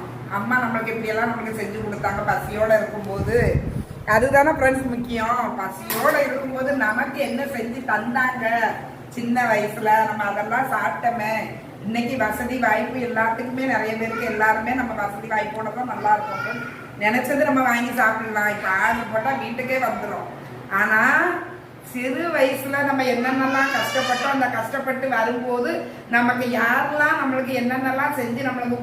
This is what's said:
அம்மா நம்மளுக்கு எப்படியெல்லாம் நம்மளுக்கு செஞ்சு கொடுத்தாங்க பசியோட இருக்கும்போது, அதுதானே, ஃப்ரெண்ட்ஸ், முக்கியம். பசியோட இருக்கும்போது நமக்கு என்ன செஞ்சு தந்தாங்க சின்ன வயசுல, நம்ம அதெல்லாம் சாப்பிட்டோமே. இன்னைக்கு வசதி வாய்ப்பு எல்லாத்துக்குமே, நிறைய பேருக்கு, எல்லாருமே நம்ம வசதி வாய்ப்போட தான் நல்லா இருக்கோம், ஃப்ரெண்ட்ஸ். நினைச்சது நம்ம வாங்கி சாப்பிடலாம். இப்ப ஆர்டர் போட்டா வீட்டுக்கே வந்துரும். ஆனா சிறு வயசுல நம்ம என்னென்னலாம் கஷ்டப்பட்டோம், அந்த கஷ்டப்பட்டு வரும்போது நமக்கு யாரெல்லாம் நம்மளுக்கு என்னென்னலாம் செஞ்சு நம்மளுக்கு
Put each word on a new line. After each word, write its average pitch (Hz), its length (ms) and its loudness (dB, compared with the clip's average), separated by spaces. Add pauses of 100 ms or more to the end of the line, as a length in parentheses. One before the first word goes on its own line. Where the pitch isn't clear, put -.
(380)
அம்மா 233 240 0
நம்மளுக்கு 226 320 -2
எப்படியெல்லாம் 226 380 0
நம்மளுக்கு 220 300 -6
செஞ்சு 202 240 -6
கொடுத்தாங்க 202 440 -2
பசியோட 208 400 0 (100)
இருக்கும்போது, 202 560 -2 (800)
அதுதானே, 277 440 6
ஃப்ரெண்ட்ஸ், 262 340 4
முக்கியம். 233 480 -2 (180)
பசியோட 240 540 2 (120)
இருக்கும்போது 262 440 -2 (160)
நமக்கு 262 320 0 (100)
என்ன 240 140 -2 (160)
செஞ்சு 233 240 -6 (100)
தந்தாங்க 240 540 0 (720)
சின்ன 233 180 0 (160)
வயசுல, 208 380 0 (180)
நம்ம 214 240 -2
அதெல்லாம் 214 420 0
சாப்பிட்டோமே. 220 600 0 (520)
இன்னைக்கு 240 380 -2
வசதி 240 400 -2
வாய்ப்பு 240 460 0
எல்லாத்துக்குமே, 240 540 0 (100)
நிறைய 220 260 0
பேருக்கு, 233 340 -2
எல்லாருமே 220 460 2
நம்ம 233 120 -2 (120)
வசதி 208 320 -6
வாய்ப்போட 214 420 -4
தான் 247 160 -4
நல்லா 214 220 2
இருக்கோம், - 280 -2
ஃப்ரெண்ட்ஸ். - 300 -6 (280)
நினைச்சது 262 460 2
நம்ம 262 180 4
வாங்கி 240 320 2
சாப்பிடலாம். 220 540 2
இப்ப 202 160 -4 (160)
ஆர்டர் 233 260 0
போட்டா 220 220 0 (100)
வீட்டுக்கே 247 400 -2
வந்துரும். 208 460 -4 (500)
ஆனா 214 240 4 (880)
சிறு 254 320 -2 (140)
வயசுல 269 420 2 (100)
நம்ம 262 140 2 (100)
என்னென்னலாம் 269 640 2
கஷ்டப்பட்டோம், 254 600 0
அந்த 254 100 2 (100)
கஷ்டப்பட்டு 262 500 -2 (100)
வரும்போது 240 540 0 (440)
நமக்கு 247 320 2 (100)
யாரெல்லாம் 294 640 2
நம்மளுக்கு 262 400 0
என்னென்னலாம் 262 600 0
செஞ்சு 240 280 -2
நம்மளுக்கு 240 340 -2